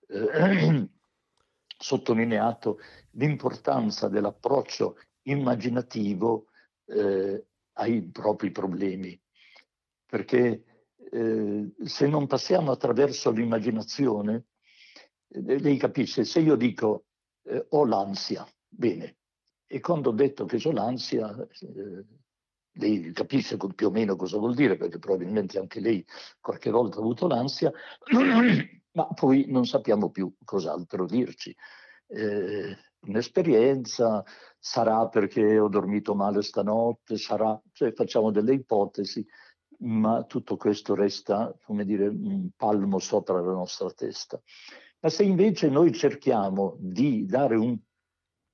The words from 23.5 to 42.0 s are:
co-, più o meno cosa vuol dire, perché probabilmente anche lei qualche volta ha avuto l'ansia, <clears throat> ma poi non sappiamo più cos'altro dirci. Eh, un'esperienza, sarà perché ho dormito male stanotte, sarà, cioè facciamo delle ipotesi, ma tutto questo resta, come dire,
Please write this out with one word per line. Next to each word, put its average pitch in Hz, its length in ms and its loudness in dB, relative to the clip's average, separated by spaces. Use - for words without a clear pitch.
co-, 95 120 -6
più 98 200 -2
o - 20 4
meno 101 260 0
cosa 90 220 -4
vuol 117 160 0
dire, 120 220 4
perché 85 220 -6
probabilmente 95 600 -2
anche 95 220 -8
lei 101 240 0
qualche - 300 -6
volta 110 260 0
ha 104 40 -6
avuto 117 260 -2
l'ansia, 139 460 0
<clears throat> 233 840 4
ma 160 160 0
poi 139 400 4
non 127 180 2
sappiamo 107 440 2
più 92 240 -4
cos'altro 90 640 -4
dirci. 120 480 -4
Eh, 104 680 -4
un'esperienza, 117 1200 2
sarà 113 500 2
perché 107 500 4
ho 107 100 4
dormito 101 460 0
male 101 280 0
stanotte, 113 760 -2
sarà, 110 440 -2
cioè 120 200 0
facciamo 113 380 2
delle 107 240 2
ipotesi, 104 720 -2
ma 110 440 0
tutto 117 320 -6
questo 104 380 -2
resta, 101 600 -2
come 104 200 -4
dire, 101 240 0